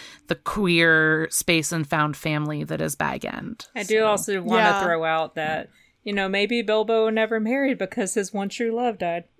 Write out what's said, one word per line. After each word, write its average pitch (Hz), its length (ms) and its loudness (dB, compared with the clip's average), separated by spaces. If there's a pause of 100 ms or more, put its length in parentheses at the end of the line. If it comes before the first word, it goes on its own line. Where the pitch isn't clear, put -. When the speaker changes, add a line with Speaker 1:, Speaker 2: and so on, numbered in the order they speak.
(280)
Speaker 1:
the 170 80 0
queer 160 920 4
space 165 420 0
and 160 140 -2
found 151 300 0
family 151 480 -4
that 160 160 -6
is 151 160 -4
Bag - 300 -4
End. - 480 -10
Speaker 2:
I 214 80 -6
do 214 180 0
Speaker 1:
So. 220 60 4
Speaker 2:
also 202 360 0
wanna 220 200 2
Speaker 3:
Yeah. 202 220 4
Speaker 2:
throw 165 200 0
out 160 300 0
that, 156 340 -4 (360)
you 208 100 -6
know, 196 140 0
maybe 202 340 2
Bilbo 220 480 2
never 220 300 0
married 262 380 0
because 190 360 -4
his 202 180 -2
one 202 160 -4
true 226 260 -4
love 233 240 -2
died. 170 260 -4 (160)